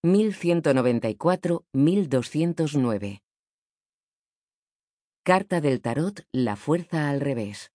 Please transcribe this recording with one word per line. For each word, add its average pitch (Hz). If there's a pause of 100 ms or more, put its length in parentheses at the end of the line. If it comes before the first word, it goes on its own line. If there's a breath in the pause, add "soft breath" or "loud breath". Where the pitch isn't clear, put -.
Mil 202
ciento 170
noventa 120
y 107
cuatro, 170
mil 160
doscientos 151
nueve. 104 (2000)
Carta 185
del 139
tarot, 156
la 120
fuerza 156
al 143
revés. 120